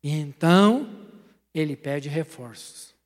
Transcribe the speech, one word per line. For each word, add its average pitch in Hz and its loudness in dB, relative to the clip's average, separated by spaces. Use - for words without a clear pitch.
E 143 -8
então, 170 0
ele 151 -4
pede 139 -8
reforços. - -12